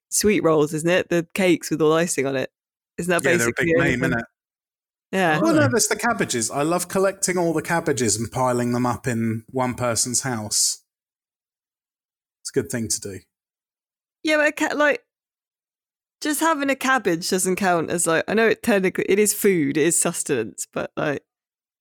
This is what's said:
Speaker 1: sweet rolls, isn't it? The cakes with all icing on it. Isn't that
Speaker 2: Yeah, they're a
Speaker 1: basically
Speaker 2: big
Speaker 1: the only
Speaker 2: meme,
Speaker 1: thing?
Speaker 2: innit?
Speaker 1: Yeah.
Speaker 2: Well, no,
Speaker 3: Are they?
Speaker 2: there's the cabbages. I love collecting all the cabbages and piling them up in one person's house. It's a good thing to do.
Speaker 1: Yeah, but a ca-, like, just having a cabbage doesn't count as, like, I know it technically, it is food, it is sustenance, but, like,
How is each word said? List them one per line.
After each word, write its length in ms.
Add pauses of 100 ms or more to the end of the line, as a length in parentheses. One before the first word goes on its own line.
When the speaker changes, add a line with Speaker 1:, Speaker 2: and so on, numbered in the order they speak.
(100)
Speaker 1:
sweet 340
rolls, 300
isn't 160
it? 180
The 260
cakes 360
with 100
all 140
icing 320
on 100
it. 160 (460)
Isn't 120
that 180
Speaker 2:
Yeah, 80
they're 120
a 20
Speaker 1:
basically 160
Speaker 2:
big 100
Speaker 1:
the 40
only 160
Speaker 2:
meme, 140
Speaker 1:
thing? 80
Speaker 2:
innit? 60 (840)
Speaker 1:
Yeah. 300
Speaker 2:
Well, 140
no, 60
Speaker 3:
Are 40
they? 60
Speaker 2:
there's 180
the 80
cabbages. 540
I 120
love 260
collecting 500
all 160
the 80
cabbages 540
and 140
piling 420
them 120
up 220
in 420
one 260
person's 460
house. 640 (1600)
It's 80
a 100
good 100
thing 180
to 120
do. 200 (1000)
Speaker 1:
Yeah, 140
but 120
a 40
ca-, 240
like, 260 (1160)
just 200
having 280
a 80
cabbage 540
doesn't 260
count 340
as, 160
like, 220
I 60
know 140
it 140
technically, 460
it 100
is 140
food, 460
it 80
is 140
sustenance, 720
but, 240
like, 280 (560)